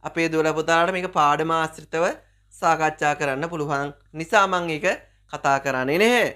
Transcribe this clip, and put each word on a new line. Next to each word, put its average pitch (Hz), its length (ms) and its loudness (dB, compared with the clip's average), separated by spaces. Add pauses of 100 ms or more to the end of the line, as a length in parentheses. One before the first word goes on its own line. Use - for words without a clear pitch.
අපේ 165 260 -2
දුවලා 156 240 0
පුතාලාට 165 400 0
මේක 185 180 -4
පාඩම 151 400 2
ආශ්‍රිතව 160 540 -2 (480)
සාකච්ඡා 156 640 0
කරන්න 143 340 -4
පුළුවන් 143 440 -4 (160)
නිසා 180 380 2
මම 175 220 -2
ඒක 156 180 -2 (400)
කතා 139 320 0
කරන්නේ 135 380 0
නැහැ. 220 380 4